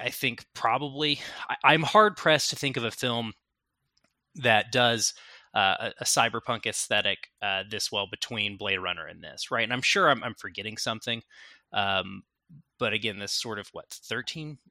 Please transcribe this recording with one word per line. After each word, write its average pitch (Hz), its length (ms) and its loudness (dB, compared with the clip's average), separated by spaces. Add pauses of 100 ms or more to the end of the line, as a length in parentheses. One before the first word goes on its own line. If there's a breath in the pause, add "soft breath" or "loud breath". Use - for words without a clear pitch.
I 123 60 -4
think - 420 -4
probably, 139 680 0 (280 loud breath)
I, - 160 -4
I'm 156 180 8
hard-pressed 175 680 4
to 135 60 -4
think 135 200 -4
of 117 80 -2
a 110 60 -2
film 117 420 -4 (1040)
that 117 360 4
does, 117 420 4 (400 loud breath)
uh, 98 240 4
a, 123 220 -6
a 120 40 -6
cyberpunk 117 600 0
aesthetic, 104 640 -2 (120)
uh, 95 300 -2
this 107 200 -4
well 101 200 -4
between 104 460 -4
Blade 98 220 0
Runner 87 280 -6
and 80 160 -16
this, - 280 -12
right? 117 140 0
And 113 80 -2
I'm 123 100 -2
sure 180 280 4
I'm, 123 140 2
I'm 117 100 -6
forgetting 101 420 -12
something. 117 460 -6 (500 loud breath)
Um, 95 520 0 (540)
but 113 140 0
again, 107 280 -4
this 101 120 -6
sort 107 280 -6
of, 95 120 -12
what, - 180 -14
thirteen 143 680 -10 (120)